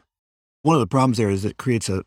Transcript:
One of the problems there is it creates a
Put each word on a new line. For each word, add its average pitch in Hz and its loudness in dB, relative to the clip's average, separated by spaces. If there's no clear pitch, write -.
One 160 2
of 143 4
the 107 0
problems 131 2
there 107 0
is 98 -2
it - -6
creates 117 -4
a 95 -4